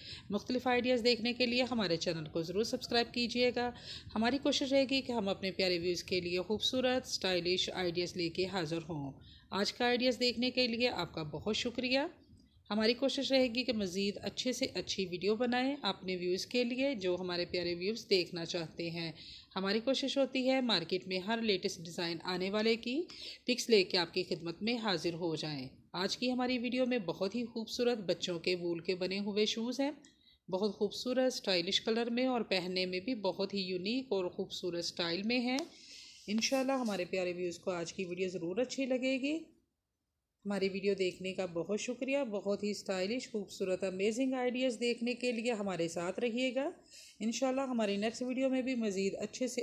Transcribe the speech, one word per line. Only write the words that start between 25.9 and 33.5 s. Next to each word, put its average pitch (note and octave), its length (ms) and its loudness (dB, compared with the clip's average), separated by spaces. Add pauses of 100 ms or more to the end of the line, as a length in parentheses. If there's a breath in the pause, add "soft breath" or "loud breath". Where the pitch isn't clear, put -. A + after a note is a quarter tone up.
आज F#3+ 200 0
की B3 140 0
हमारी B3 280 2
वीडियो B3 280 0
में B3 200 2
बहुत F#3+ 280 -2
ही A#3+ 120 0
खूबसूरत A#3 640 0
बच्चों F3 320 0
के F3+ 160 2
वूल F3 260 -2
के F#3+ 140 0
बने F#3 240 -2
हुए G#3 280 2
शूज़ A#3 340 -2
हैं, D4 120 0 (540 loud breath)
बहुत G3 280 0
खूबसूरत B3 580 0
स्टाइलिश F#3 460 2
कलर A3+ 300 0
में B3 180 2
और B3 220 2
पहनने F#3 360 0
में F#3 180 -2
भी B3+ 180 0
बहुत G3 320 -2